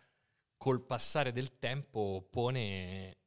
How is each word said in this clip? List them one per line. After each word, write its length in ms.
col 280
passare 480
del 260
tempo 720
pone 960